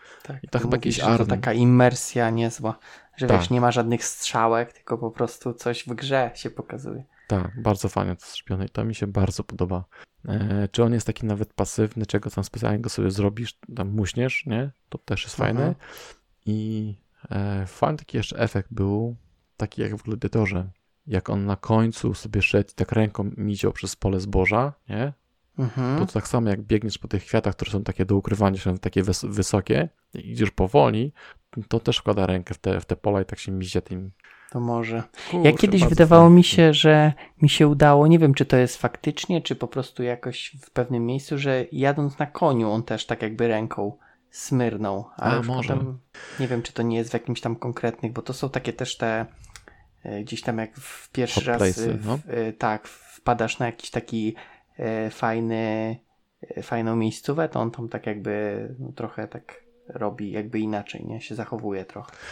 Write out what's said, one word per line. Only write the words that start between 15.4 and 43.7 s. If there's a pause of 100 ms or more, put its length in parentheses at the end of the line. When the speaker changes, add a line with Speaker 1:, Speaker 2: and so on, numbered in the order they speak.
Speaker 1:
Mhm.
Speaker 2:
fajne. (720)
I, (360)
e,
fajny
taki
jeszcze
efekt
był, (400)
taki
jak
w
Gladiatorze. (360)
Jak
on
na
końcu
sobie
szedł
i
tak
ręką
miział
przez
pole
zboża, (160)
nie? (460)
Speaker 1:
Mhm.
Speaker 2:
To,
to
tak
samo
jak
biegniesz
po
tych
kwiatach,
które
są
takie
do
ukrywania
się,
takie
wys-,
wysokie, (260)
i
idziesz
powoli, (560)
to
też
wkłada
rękę
w
te,
w
te
pola
i
tak
się
mizia
tym. (400)
Speaker 1:
To
może. (280)
Speaker 2:
Kurczę,
Speaker 1:
Ja
kiedyś
Speaker 2:
bardzo
Speaker 1:
wydawało
Speaker 2:
fajnie.
Speaker 1:
mi
się,
że (300)
mi
się
udało,
nie
wiem,
czy
to
jest
faktycznie,
czy
po
prostu
jakoś
w
pewnym
miejscu,
że
jadąc
na
koniu,
on
też
tak
jakby
ręką (340)